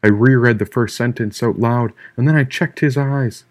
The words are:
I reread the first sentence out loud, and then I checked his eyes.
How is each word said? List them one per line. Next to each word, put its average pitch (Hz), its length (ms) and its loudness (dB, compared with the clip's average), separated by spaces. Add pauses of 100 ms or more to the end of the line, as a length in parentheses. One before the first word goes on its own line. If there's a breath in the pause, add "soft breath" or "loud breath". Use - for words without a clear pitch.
I 107 40 4
reread 117 520 4
the 104 80 -2
first - 300 -4
sentence 120 460 -4
out 117 160 -2
loud, 117 340 0 (240 loud breath)
and 127 100 0
then 156 100 2
I 143 80 2
checked - 360 -6
his 139 160 0
eyes. 139 540 -4